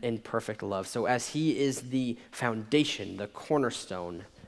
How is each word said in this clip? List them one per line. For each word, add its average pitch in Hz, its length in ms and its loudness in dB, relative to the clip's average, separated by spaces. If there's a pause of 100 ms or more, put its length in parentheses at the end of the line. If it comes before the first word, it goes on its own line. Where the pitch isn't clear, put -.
in 117 160 0
perfect 110 440 -4
love. 98 260 -2
So 113 180 0
as 120 240 2
he 151 260 2
is 127 340 0
the 127 280 0 (140)
foundation, 110 840 0
the 101 120 -6
cornerstone 95 960 -2 (240)